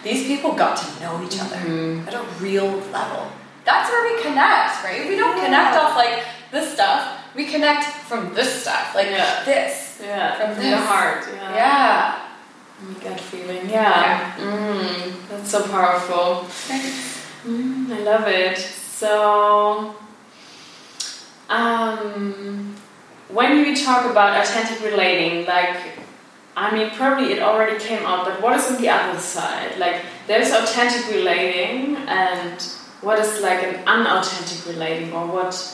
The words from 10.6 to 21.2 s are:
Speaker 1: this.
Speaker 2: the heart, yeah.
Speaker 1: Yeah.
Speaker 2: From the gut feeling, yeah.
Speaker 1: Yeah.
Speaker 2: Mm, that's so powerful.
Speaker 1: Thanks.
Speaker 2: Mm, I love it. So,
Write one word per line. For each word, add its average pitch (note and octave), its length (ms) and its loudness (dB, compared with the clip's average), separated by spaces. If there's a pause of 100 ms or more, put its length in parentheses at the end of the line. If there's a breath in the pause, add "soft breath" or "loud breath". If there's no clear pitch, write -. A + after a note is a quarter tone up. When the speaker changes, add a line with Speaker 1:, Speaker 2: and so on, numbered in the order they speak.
Speaker 1:
this. C4 80 2
Speaker 2:
the G#3+ 140 2
heart, F#3+ 460 2
yeah. F#3+ 240 -8
Speaker 1:
Yeah. A#3+ 580 4 (640)
Speaker 2:
From F#3+ 180 -14
the F#3+ 140 -12
gut F#3 100 -10
feeling, F3+ 500 -8
yeah. F#3 720 4
Speaker 1:
Yeah. G3 40 -6
Speaker 2:
Mm, F#3+ 680 -4 (160)
that's G3+ 220 -8
so G3+ 100 2
powerful. F3+ 880 2
Speaker 1:
Thanks. C4+ 720 -6 (260)
Speaker 2:
Mm, B3+ 480 -2
I G#3 60 -4
love G#3+ 260 2
it. F#3 300 2
So, G#3 1400 2 (1500 loud breath)